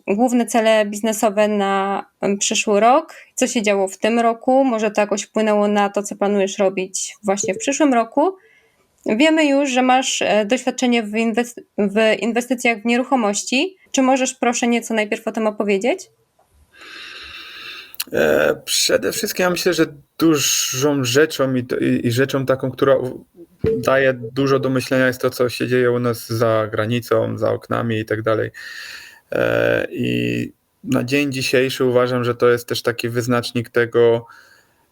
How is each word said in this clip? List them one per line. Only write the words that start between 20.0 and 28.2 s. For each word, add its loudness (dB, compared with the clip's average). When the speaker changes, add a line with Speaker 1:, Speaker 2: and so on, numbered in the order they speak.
Speaker 2:
dużą 0
rzeczą 2
i 0
to, -4
i, 0
i 2
rzeczą 0
taką, 0
która 4
u-, -4
daje 2
dużo 0
do -2
myślenia, 0
jest -2
to, 2
co -2
się -6
dzieje 2
u 0
nas -4
za 0
granicą, -2
za 0
oknami -2
i -4
tak -4